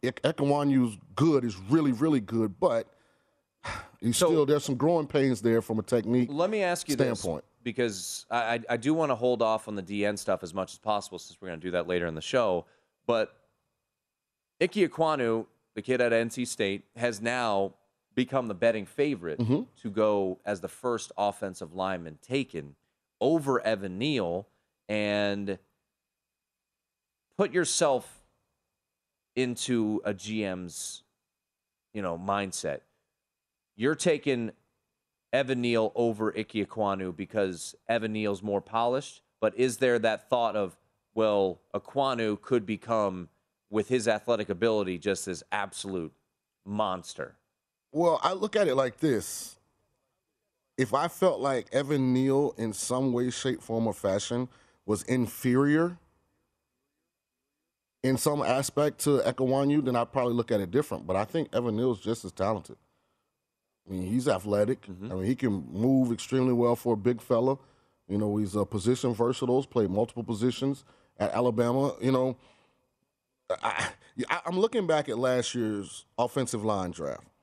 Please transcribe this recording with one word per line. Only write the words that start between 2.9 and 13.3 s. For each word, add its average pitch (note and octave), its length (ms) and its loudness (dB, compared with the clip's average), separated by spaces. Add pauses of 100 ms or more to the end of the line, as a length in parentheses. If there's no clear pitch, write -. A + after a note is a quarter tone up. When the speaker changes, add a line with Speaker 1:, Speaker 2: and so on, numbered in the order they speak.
Speaker 1:
<sighs> - 380 -12
you A#2 140 0
Speaker 2:
So F3 140 4
Speaker 1:
still, D#3 180 4
there's D3 180 2
some C3+ 120 -2
growing D3+ 300 2
pains C3+ 360 2
there A2+ 180 4
from A2 180 -2
a G#2+ 40 -2
technique A#2+ 500 2
Speaker 2:
Let E3+ 180 0
me G#3+ 120 0
ask F3 260 -2
you C#3+ 80 0
this, A#2+ 240 0
Speaker 1:
standpoint. E2+ 240 -4 (180)
Speaker 2:
because A2 680 -4
I, A#2 60 -2 (180)
I, A#2+ 60 -2 (100)
I A#2+ 80 2
do C3+ 160 0
wanna D3+ 200 0
hold A#2 280 0
off A2 260 0
on G#2+ 80 -6
the G2 60 -6
D G2+ 240 -2
N G#2 100 -2
stuff F#2+ 260 -2
as F2 120 -12
much F#2+ 180 -4
as - 60 -18
possible G2+ 400 -4
since - 220 -18
we're F#2+ 80 -14
gonna E2 120 -10
do F2 120 -6
that E2+ 140 0
later F2 200 0
in D#2+ 80 -4
the D#2 80 -8
show. G#2+ 420 0 (420)
But A2+ 300 0 (1200)